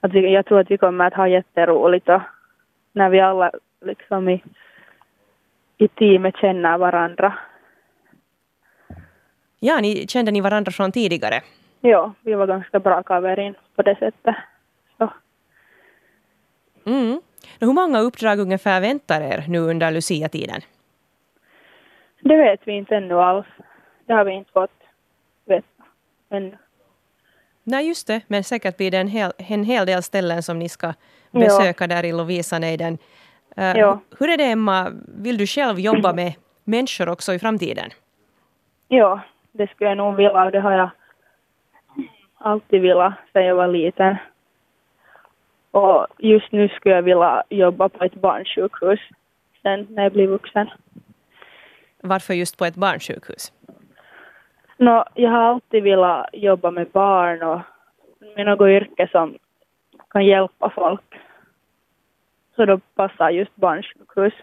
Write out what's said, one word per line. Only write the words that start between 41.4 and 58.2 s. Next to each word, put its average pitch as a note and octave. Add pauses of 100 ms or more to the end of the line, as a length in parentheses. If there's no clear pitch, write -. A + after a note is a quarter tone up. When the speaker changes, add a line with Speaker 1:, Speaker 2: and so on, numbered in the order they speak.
Speaker 1:
alltid G#3
velat F3+ (200)
sedan F#3+
jag F3+
var F3+
liten. F3+ (1500)
Och G3 (100)
just G#3+
nu G#3
skulle -
jag F3
vilja F3
jobba F#3+
på -
ett F#3
barnsjukhus F#3 (600)
sen G3+
när G#3+
jag G3+
blir G3
vuxen. G3+ (1300)
Speaker 2:
Varför F#3+
just F3
på F#3
ett E3+
barnsjukhus? - (1200)
Speaker 1:
Nå, A#3
jag A#3+
har A#3
alltid A#3
velat F#3
jobba F#3
med F3
barn F#3
och E3 (760)